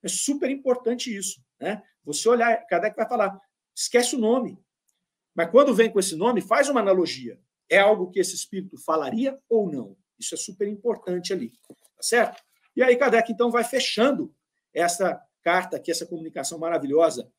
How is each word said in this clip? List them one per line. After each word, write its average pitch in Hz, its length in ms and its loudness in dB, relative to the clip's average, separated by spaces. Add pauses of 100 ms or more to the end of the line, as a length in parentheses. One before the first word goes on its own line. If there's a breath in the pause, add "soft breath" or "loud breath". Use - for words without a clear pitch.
É 202 40 -8
super 294 420 -4
importante 247 640 -4
isso, - 300 -10 (160)
né? 196 220 -6 (240 loud breath)
Você 147 240 -2
olhar, 233 260 4 (120)
Kardec 196 280 -2
vai 220 140 -2
falar, 196 320 -2 (340)
"Esquece 240 400 0
o 262 40 -4
nome." 226 400 0 (760)
Mas 170 160 -2
quando 269 240 6
vem 220 180 4
com 208 80 2
esse 180 160 -2
nome, 214 240 0
faz 269 300 0
uma 254 120 2
analogia. 160 580 0 (280)
É 180 120 4
algo 196 320 2
que 202 80 -4
esse 180 160 -2
espírito 190 420 -10
falaria 226 600 -2 (100)
ou 208 220 2
não? 107 260 -10 (220)
Isso - 160 -10
é - 20 -10
super 202 300 -6
importante 196 680 -6
ali, 170 180 -6 (160)
tá - 360 -20
certo? - 400 0 (320)
E 247 80 2
aí 254 120 6
Kardec, 226 360 2
então, 240 180 0
vai 226 140 0
fechando 240 680 0 (400)
essa 170 480 -2 (220)
carta 175 360 -2
aqui, - 120 -8
essa 165 160 -4
comunicação 160 540 -10
maravilhosa 151 680 0 (120)